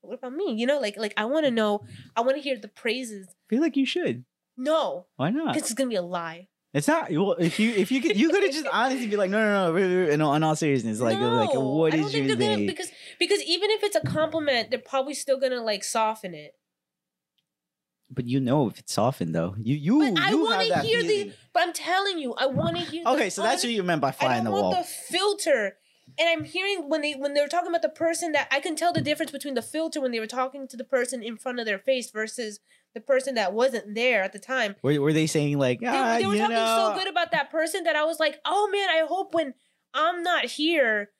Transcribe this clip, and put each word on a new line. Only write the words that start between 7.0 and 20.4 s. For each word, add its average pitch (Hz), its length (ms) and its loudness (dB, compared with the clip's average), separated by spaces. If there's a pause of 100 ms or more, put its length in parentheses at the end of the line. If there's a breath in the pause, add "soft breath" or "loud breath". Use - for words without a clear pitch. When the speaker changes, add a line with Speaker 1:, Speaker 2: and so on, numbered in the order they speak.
Speaker 2:
Well, 190 280 2
if 165 220 2
you, 220 100 4
if 202 220 0
you 262 80 2
could, 233 160 0
you 302 140 4
could 381 140 4
have 359 80 2
just 294 200 -6
honestly 247 360 0
be 202 80 -2
like, 190 140 2
"No, 208 100 2
no, 202 260 4
no, 165 60 2
really, 185 220 2
really, 180 180 4
in 151 80 4
all, 147 140 4
in 156 100 4
all 156 120 4
seriousness, 117 440 0
like, 113 180 2
Speaker 1:
No, 120 180 2
Speaker 2:
like, - 180 2
what 151 380 2
Speaker 1:
I 160 40 2
don't 156 100 2
Speaker 2:
is 139 60 -4
Speaker 1:
think 143 160 0
Speaker 2:
your 123 80 2
Speaker 1:
they're 117 120 2
gonna, 110 100 2
Speaker 2:
thing?" 104 80 0
Speaker 1:
because, 359 240 -6 (280 loud breath)
because 349 260 2
even 349 260 0
if 427 120 0
it's 415 140 0
a - 60 4
compliment, 302 680 0
they're 247 100 -2
probably 269 340 -4
still 269 260 0
gonna, 254 220 0
like, 208 220 -2
soften 220 500 -2
it. 151 200 -16 (1600)
Speaker 2:
But 123 120 -4
you 131 140 0
know 131 280 2
if 90 100 -8
it's - 140 -12
softened, 101 420 0
though. 85 240 -2
You, 113 180 0
you, 175 220 2 (140)
Speaker 1:
But 175 80 0
I 392 100 2
Speaker 2:
you 320 120 2